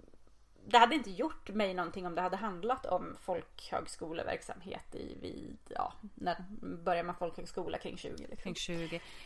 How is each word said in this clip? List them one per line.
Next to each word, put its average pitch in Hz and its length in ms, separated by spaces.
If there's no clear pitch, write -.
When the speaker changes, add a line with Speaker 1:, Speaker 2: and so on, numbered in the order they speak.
Speaker 1:
det 247 80
hade 240 160
inte 240 160
gjort 233 380
mig 202 260
någonting 180 320
om 175 80
det 165 60
hade 185 160
handlat 208 500
om 175 340
folkhögskoleverksamhet - 1700
i, - 260
vid, - 380
ja, - 240
när 175 300
börjar 170 200
man 175 100
folkhögskola? 170 640
Kring - 180
tjugo, - 220
liksom. - 180
Speaker 2:
Kring 180 180
tjugo. 165 460